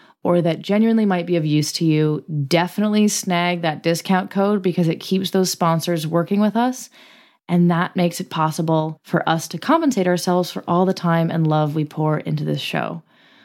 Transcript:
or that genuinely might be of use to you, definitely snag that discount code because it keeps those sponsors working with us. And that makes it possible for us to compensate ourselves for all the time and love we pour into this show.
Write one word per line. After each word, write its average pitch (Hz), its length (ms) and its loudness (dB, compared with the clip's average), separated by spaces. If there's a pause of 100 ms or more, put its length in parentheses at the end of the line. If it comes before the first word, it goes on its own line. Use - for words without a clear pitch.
(240)
or 175 180 2
that 165 200 0
genuinely 220 440 2
might 180 220 0
be 175 80 0
of 160 100 2
use 151 280 0
to 170 120 -2
you, 151 380 2 (240)
definitely 208 640 2
snag 175 520 -2
that 160 220 -4
discount 185 480 0
code 202 300 0
because 180 260 2
it 165 140 -2
keeps 190 300 -2
those 185 200 0
sponsors 165 560 0
working 170 320 0
with 208 160 2
us. 247 340 -2 (580)
And 175 220 4
that 170 260 -2
makes 175 240 0
it - 120 -10
possible 156 720 -2
for - 260 -4
us 160 200 -2
to 170 100 -10
compensate 277 480 2
ourselves 180 420 0
for - 180 -10
all 180 200 2
the 190 80 0
time 165 340 0
and 165 160 0
love 151 300 0
we 156 100 0
pour 151 320 -2
into 151 260 -4
this 151 160 -2
show. 139 440 -6 (420)